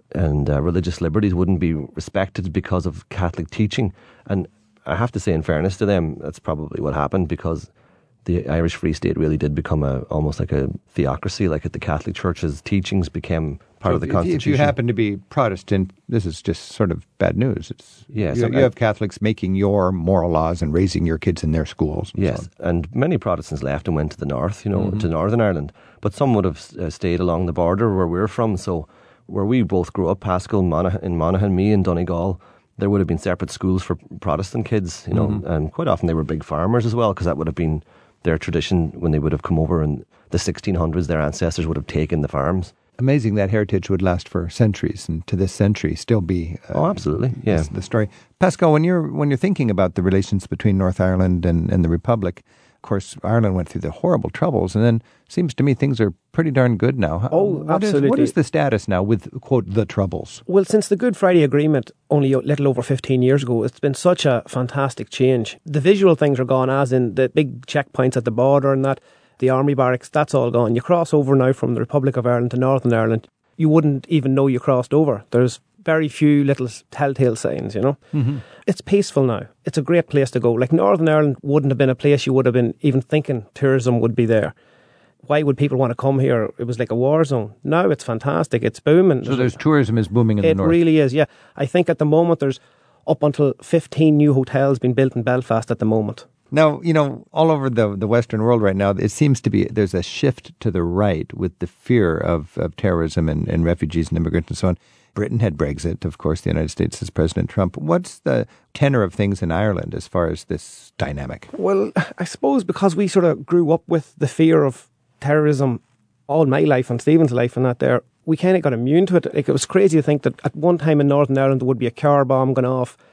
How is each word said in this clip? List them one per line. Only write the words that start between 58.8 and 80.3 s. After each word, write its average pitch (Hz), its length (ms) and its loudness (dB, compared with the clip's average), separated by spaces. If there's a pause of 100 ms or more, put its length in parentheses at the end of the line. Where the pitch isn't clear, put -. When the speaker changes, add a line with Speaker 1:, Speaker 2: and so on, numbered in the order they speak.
Speaker 2:
now 92 160 0
with, 104 260 -2 (120)
quote, 120 320 0
the 107 120 0
Troubles? - 640 -4
Speaker 3:
Well, 190 160 4
since 208 240 0
the 202 80 0
Good 226 220 0
Friday 180 260 4
Agreement 143 480 0 (180)
only 143 220 2
a 135 80 2
little 143 280 0
over 127 140 0
fifteen 131 420 0
years 135 200 4
ago, 120 200 -2
it's 131 160 -4
been 139 160 -2
such 175 300 2
a 123 220 2
fantastic 127 600 -4
change. 127 560 0
The 147 160 -2
visual 190 340 6
things 139 240 2
are 131 60 0
gone, 131 240 2
as 135 240 0
in 123 220 2
the 131 120 2
big 127 380 -2
checkpoints 131 500 -2
at 123 80 -2
the 117 80 -2
border 135 400 4
and 135 140 0
that, 135 160 -2 (380)
the 131 100 2
army 135 240 2
barracks, 127 340 0
that's - 260 -2
all 123 160 2
gone. 120 260 2
You 120 60 0
cross 170 320 0
over 139 220 4
now 131 160 4
from 123 220 -2
the 113 80 -2
Republic 131 340 0
of 120 100 -2
Ireland 120 260 0
to 123 60 -4
Northern 131 360 2
Ireland, 113 340 0 (300)
you 160 100 2
wouldn't 151 400 2
even 139 260 2
know 139 140 2
you 123 140 0
crossed 127 320 0
over. 143 380 2
There's 123 280 2 (240)
very 160 240 0
few 147 380 2
little 131 220 0
s-, - 220 -14
telltale 135 460 0
signs, 101 400 -6
you 101 60 -4
know. 135 160 0 (160)
Speaker 2:
Mm-hmm. 143 240 0 (280)
Speaker 3:
It's - 140 -2
peaceful 190 460 0
now. 113 160 -2 (240)
It's 165 120 -4
a 156 40 0
great 165 260 0
place 135 240 0